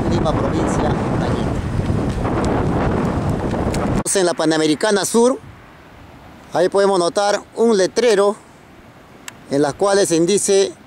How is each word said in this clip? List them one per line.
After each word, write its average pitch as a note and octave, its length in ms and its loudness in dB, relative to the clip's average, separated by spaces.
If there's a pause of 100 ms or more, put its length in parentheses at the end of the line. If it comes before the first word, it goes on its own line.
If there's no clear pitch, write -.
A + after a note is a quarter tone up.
Lima, D3+ 240 0
provincia D#3 600 0 (240)
Cañete. - 340 -2 (2500)
En F#3+ 120 2
la E3 80 0
Panamericana D#3+ 720 0
Sur, A#3+ 340 2 (1120)
ahí E3+ 160 2
podemos G3 320 2
notar G3+ 420 0 (140)
un A3+ 220 2
letrero G3+ 580 2 (1120)
en C#3 120 0
las C#3+ 120 0
cuales G3 360 2
se E3 80 2
indice G3 560 2 (140)